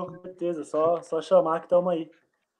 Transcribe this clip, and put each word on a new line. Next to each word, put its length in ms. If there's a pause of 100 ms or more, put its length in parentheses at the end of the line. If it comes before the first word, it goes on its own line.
(120)
com 100
certeza, 420
só, 380
só 220
chamar 380
que 60
tamo 220
aí. 220 (480)